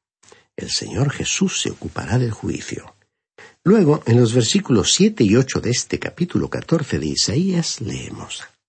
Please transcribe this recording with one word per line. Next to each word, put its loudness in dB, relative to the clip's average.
El -12
Señor -2
Jesús -2
se -4
ocupará -4
del -2
juicio. -10
Luego, 6
en 6
los 4
versículos 2
siete 4
y 4
ocho 0
de -4
este -4
capítulo -4
catorce -2
de -4
Isaías, -2
leemos: -12